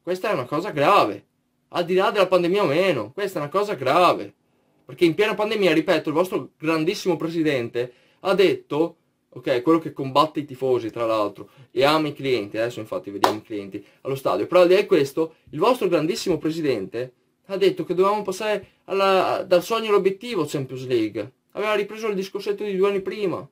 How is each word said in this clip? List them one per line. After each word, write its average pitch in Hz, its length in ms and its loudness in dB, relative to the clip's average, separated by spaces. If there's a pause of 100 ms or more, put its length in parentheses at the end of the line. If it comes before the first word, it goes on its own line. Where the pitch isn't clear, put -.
Questa 185 300 -4
è - 20 0
una 139 120 -2
cosa 165 260 -4
grave, 147 560 2 (420)
al 170 160 -2
di 170 100 -2
là 196 160 4
della 196 160 2
pandemia 185 360 2
o 185 40 2
meno, 143 460 0
questa 196 260 -6
è 151 40 -4
una 143 80 -8
cosa 202 240 -2
grave, 135 580 2 (520)
perché 131 200 -2
in 165 100 4
piena 208 200 2
pandemia, 208 400 2
ripeto, 160 340 0
il 147 60 -4
vostro 170 420 -2
grandissimo 165 600 -2
presidente 151 760 -2 (280)
ha 190 140 0
detto, 170 640 2 (320)
ok, 127 340 -2
quello 165 160 4
che 160 140 -6
combatte 143 480 -4
i 139 60 -8
tifosi 123 440 -2
tra 117 140 -6
l'altro 104 460 -4 (200)
e 127 140 0
ama 151 240 2
i 143 60 -8
clienti, 113 420 -4
adesso 117 240 -4
infatti 101 300 -10
vediamo 101 280 -2
i 104 40 -14
clienti 101 420 -12 (180)
allo 135 120 -6
stadio, 104 320 -2
però 180 160 6
al 175 60 6
di 180 60 8
là 202 60 6
di 202 60 -2
questo 160 480 0 (160)
il 139 80 -10
vostro 220 300 2
grandissimo 170 500 0
presidente 131 720 -4 (340)
ha 196 100 -8
detto 185 280 0
che 170 100 -4
dovevamo 196 280 2
passare 202 640 -6
alla, 190 600 2
dal - 160 4
sogno 226 280 -2
all'obiettivo 196 560 0
Champions 131 400 -6
League, 110 460 -2 (200)
aveva 214 220 -2
ripreso 214 340 -4
il 208 60 -2
discorsetto 202 500 -6
di 202 120 -4
due 190 120 4
anni 196 140 -2
prima 190 500 -4